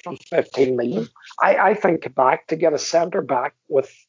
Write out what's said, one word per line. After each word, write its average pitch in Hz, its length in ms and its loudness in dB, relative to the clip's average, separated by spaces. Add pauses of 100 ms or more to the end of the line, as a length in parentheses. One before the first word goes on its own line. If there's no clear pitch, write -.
for 156 140 -12 (140)
fifteen 131 460 0
million. 160 300 -4 (360)
I, 196 140 4
I 196 180 2
think 180 260 0
Quebec, 135 460 0
to 160 100 -4
get 160 160 2
a 143 60 -2
centre 170 420 -2
back 127 340 -4 (140)
with - 260 -2 (140)